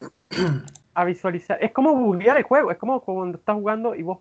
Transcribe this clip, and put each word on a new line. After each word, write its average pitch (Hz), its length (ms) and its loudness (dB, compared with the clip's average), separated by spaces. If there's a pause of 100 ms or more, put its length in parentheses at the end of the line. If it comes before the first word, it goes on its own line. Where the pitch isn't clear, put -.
(300)
<clears throat> - 640 -4
a 175 100 2
visualizar. 175 580 -2
Es 220 100 0
como 294 220 4
buguear 226 420 4
el 254 60 4
juego, 262 280 2
es 170 80 -4
como 254 220 -4
cuando 185 380 -6
estás 214 180 -4
jugando 214 380 -4
y 165 80 -8
vos 180 180 -6